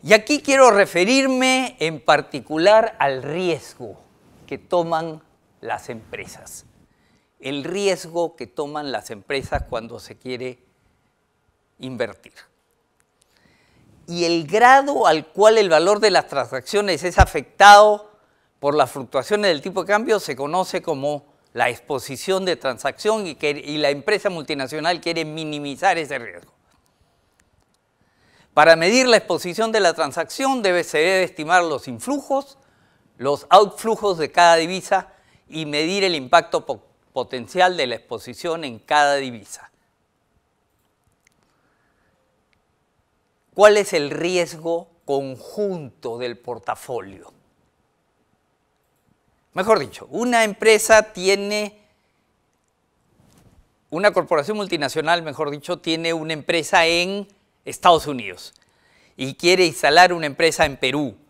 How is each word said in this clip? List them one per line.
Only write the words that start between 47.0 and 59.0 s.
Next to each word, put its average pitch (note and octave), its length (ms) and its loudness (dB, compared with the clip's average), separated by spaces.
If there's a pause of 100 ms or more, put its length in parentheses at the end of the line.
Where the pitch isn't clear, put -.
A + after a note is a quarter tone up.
Mejor G3 260 2
dicho, - 300 -12
una A3+ 360 0
empresa G#3+ 640 4
tiene, G3+ 760 -4 (2000)
una G3 240 0
corporación E3+ 420 -2
multinacional, E3 680 -2
mejor D3+ 280 -6
dicho, D#3+ 280 -8
tiene E3 340 -4
una D#3+ 180 -6
empresa E3 540 0
en F3+ 420 -2 (380)
Estados D#3 420 2
Unidos A2 460 -10 (640)